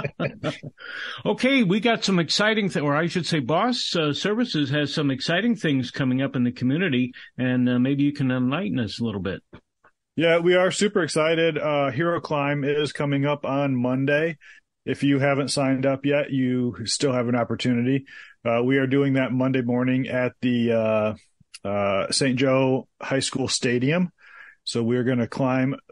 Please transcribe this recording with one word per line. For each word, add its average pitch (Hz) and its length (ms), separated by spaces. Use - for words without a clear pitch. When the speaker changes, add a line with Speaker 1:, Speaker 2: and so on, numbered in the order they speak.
Speaker 1:
Okay, 247 380
we 196 160
got 233 240
some 190 160
exciting 202 500
th-, 147 140
or 143 120
I 165 120
should 165 180
say 165 140
Boss, 185 560
uh, 151 180
Services 175 560
has 147 240
some 143 180
exciting 180 440
things 135 360
coming 131 300
up 139 140
in 123 80
the 123 80
community, 127 600
and, 127 300
uh, 123 120
maybe 139 240
you 143 100
can 135 180
enlighten 131 480
us 107 200
a 117 40
little 104 180
bit. 90 200
Speaker 2:
Yeah, 165 240
we 175 160
are 180 160
super 202 320
excited. 160 540
Uh, 143 340
Hero 170 280
Climb 143 440
is 147 280
coming 143 340
up 143 200
on 139 300
Monday. 139 600
If - 180
you 139 160
haven't 135 300
signed 135 360
up 135 200
yet, 143 260
you 127 540
still 135 280
have 123 140
an 123 80
opportunity. 123 720
Uh, 117 200
we 135 140
are 135 100
doing 139 260
that 131 180
Monday 131 300
morning 127 460
at 127 340
the, 120 320
uh, 110 920
uh, 101 440
Saint 131 260
Joe 131 500
High 135 180
School 131 280
Stadium. 131 640
So 117 180
we're 123 200
gonna 120 240
climb 131 480